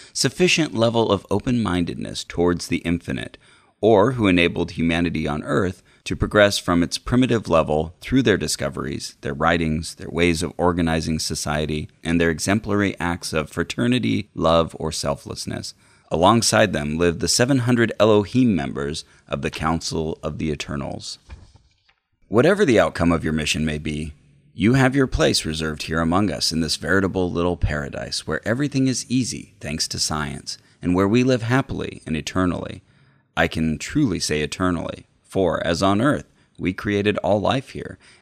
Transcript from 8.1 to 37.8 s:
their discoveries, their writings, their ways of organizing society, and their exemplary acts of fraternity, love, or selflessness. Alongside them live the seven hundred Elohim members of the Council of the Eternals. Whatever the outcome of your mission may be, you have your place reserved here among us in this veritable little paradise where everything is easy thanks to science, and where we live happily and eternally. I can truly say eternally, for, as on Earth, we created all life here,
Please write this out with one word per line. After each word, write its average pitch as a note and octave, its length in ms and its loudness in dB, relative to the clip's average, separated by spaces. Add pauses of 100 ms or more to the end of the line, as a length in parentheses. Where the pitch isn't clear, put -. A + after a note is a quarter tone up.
their A2 140 4
discoveries, C#2+ 840 -6
their C#2 120 -6
writings, D#2+ 640 0
their - 140 -14
ways E2+ 340 2
of - 120 -4
organizing E2 640 0
society, D2+ 680 -4 (160)
and E2+ 160 2
their E2+ 100 4
exemplary G2+ 720 0
acts E2+ 320 -6
of D#2 180 -2
fraternity, A2 840 -2
love, E2 440 2
or D#2 140 -6
selflessness. - 800 -8 (380)
Alongside G#2 600 4
them D2+ 260 -4
live E2+ 200 2
the E2+ 80 -4
seven B2+ 340 2
hundred A#2 380 2
Elohim G#2+ 560 4
members C#2+ 500 -4 (220)
of C#2+ 160 -6
the D2 80 -2
Council D#2+ 720 -4
of D#2 160 -6
the D#2+ 140 -2
Eternals. C#2+ 680 -8 (1120)
Whatever F3+ 360 4
the A#2 160 4
outcome E2+ 320 2
of D#2+ 120 0
your D#2 80 -2
mission D#2 320 -2
may D#2 140 -4
be, D#2 340 -6 (420)
you A2+ 200 2
have C3 220 2
your C3+ 100 2
place - 380 0
reserved D#2 400 -6
here D#2+ 160 -2
among E2+ 300 2
us - 220 -4
in D#2+ 80 0
this D#2+ 160 -2
veritable F#2 540 0
little F2 260 0
paradise - 720 -4
where - 200 -4
everything C3 400 0
is B2+ 240 -4
easy - 500 -2
thanks D#2 280 -6
to - 100 -8
science, D2 600 -6 (220)
and F2+ 140 0
where G2 140 4
we A#2+ 160 4
live B2+ 180 2
happily A2+ 640 -4
and D#2+ 100 -4
eternally. - 680 -4 (540)
I E2 120 2
can D#2+ 300 -2
truly A2 420 0
say D#2 220 -2
eternally, F2 640 -4 (160)
for, F2+ 440 0
as E2+ 160 0
on G2 180 4
Earth, C3 260 0 (300)
we E2+ 160 -2
created G2+ 460 0
all G2+ 220 2
life G2 300 0
here, - 280 -12 (240)